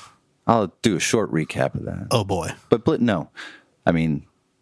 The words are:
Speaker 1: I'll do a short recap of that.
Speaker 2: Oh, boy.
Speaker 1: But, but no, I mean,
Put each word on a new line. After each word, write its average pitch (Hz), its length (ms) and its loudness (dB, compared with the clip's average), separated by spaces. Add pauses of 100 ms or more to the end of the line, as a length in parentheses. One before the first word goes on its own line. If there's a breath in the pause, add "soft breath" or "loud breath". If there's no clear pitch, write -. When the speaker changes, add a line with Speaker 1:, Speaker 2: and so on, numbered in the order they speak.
(460 loud breath)
Speaker 1:
I'll 107 340 2
do 104 160 2
a 76 40 -4
short - 300 0
recap 71 440 -2
of - 100 -8
that. 90 260 -8
Speaker 2:
Oh, 117 140 2
boy. 85 280 -4 (180)
Speaker 1:
But, 117 160 2
but 160 160 2
no, 101 260 0 (560 loud breath)
I 85 80 4
mean, 80 320 0 (380)